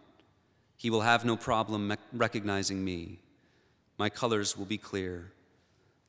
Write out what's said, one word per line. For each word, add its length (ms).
he 120
will 120
have 240
no 100
problem 540
me-, 60
recognizing 720
me. 340
My 120
colors 480
will 80
be 120
clear. 540